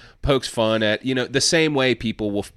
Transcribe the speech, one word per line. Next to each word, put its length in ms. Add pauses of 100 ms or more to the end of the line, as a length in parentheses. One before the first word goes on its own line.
(220)
pokes 260
fun 360
at, 220
you 100
know, 100
the 160
same 320
way 220
people 360
will 120
f-, 140